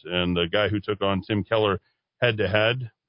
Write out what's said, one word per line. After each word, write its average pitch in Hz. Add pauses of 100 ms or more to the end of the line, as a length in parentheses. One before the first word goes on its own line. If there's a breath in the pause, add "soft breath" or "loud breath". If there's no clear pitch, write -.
and 90
the 87
guy 104
who 101
took 104
on 98
Tim 104
Keller 107 (420)
head-to-head, 110 (200)